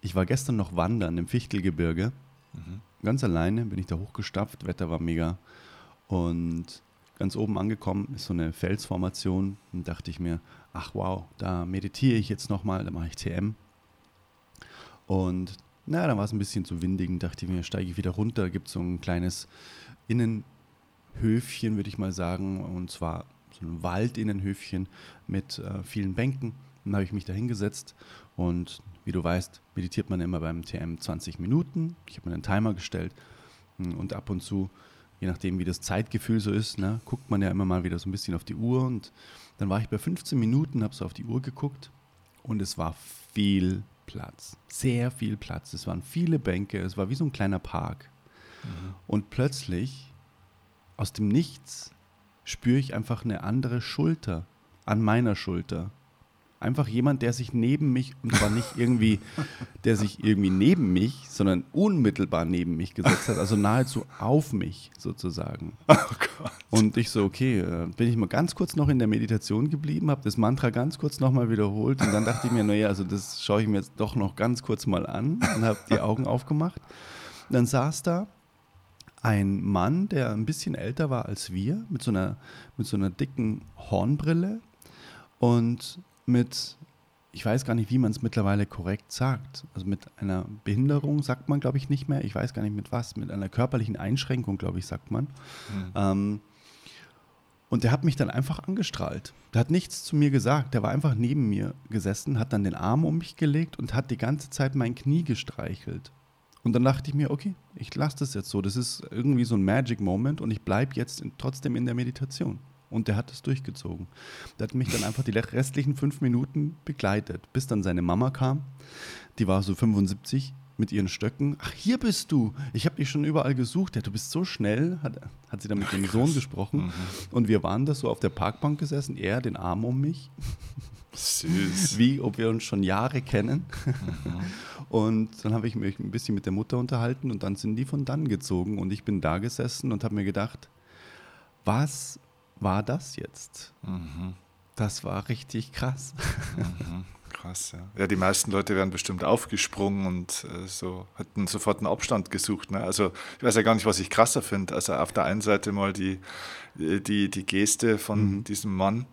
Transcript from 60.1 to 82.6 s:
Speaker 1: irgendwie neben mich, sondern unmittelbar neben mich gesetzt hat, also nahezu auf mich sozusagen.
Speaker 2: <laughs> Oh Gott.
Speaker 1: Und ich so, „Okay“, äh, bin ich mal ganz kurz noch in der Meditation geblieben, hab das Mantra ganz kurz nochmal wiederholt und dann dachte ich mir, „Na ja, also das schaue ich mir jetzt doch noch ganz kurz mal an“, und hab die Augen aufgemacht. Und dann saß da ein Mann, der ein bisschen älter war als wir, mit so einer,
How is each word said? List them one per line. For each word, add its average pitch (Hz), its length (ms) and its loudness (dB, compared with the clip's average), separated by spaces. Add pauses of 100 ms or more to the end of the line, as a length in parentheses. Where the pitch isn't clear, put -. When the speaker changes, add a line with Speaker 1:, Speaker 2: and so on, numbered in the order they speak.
Speaker 1:
irgendwie 101 240 6
neben 110 440 6
mich, 107 360 2
sondern 95 440 2
unmittelbar 113 760 4
neben 87 300 0
mich 87 180 -4
gesetzt 95 340 2
hat, 117 80 2
also 98 200 2
nahezu 107 500 2 (120)
auf 143 340 2
mich 92 460 -4
sozusagen. - 840 -6
Speaker 2:
<laughs> - 60 -12
Oh 151 60 12 (440)
Gott. - 140 -8 (180)
Speaker 1:
Und 107 260 6
ich 113 140 2
so, 104 140 4
„Okay“, 113 360 2
äh, 85 360 -2
bin 120 120 2
ich 117 80 2
mal 107 100 2
ganz 160 280 0
kurz - 220 -2
noch 147 120 4
in 139 100 6
der 117 100 4
Meditation 110 640 2
geblieben, 151 400 0
hab 139 120 0
das 104 140 0
Mantra 117 340 4
ganz 127 280 0
kurz - 220 -2
nochmal 131 300 4
wiederholt 107 520 2
und 107 100 4
dann 104 120 4
dachte 117 220 0
ich 120 60 2
mir, 113 120 4
„Na 104 100 4
ja, 104 140 4
also 98 160 0
das 95 380 -4
schaue 104 200 4
ich 107 60 2
mir 101 100 4
jetzt - 180 -6
doch 107 200 -2
noch 98 200 0
ganz 120 260 0
kurz - 240 -2
mal 90 200 2
an“, 156 340 0 (160)
und 110 80 2
hab 110 220 0
die - 140 4
Augen 110 260 0
aufgemacht. 151 540 0 (680)
Und 135 60 -2
dann 120 120 6
saß 135 360 0
da 175 240 0 (960)
ein 98 420 4
Mann, 104 440 2
der 131 240 0
ein 107 120 0
bisschen 156 300 -2
älter 135 340 -2
war 127 180 0
als - 260 -6
wir, 127 360 0
mit 151 140 -4
so - 80 0
einer, 98 260 2 (400)